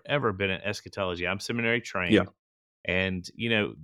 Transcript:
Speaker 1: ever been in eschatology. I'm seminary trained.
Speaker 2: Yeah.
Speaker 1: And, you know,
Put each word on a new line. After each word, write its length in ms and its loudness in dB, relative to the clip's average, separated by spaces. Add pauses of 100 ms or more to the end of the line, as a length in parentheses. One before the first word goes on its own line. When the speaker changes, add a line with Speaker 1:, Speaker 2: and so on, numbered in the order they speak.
Speaker 1:
ever 260 0
been 180 0
in 120 -2
eschatology. 680 -4
I'm 120 0
seminary 420 0
trained. 320 0
Speaker 2:
Yeah. 100 8 (640)
Speaker 1:
And, 480 0
you 140 -4
know, 240 2 (100)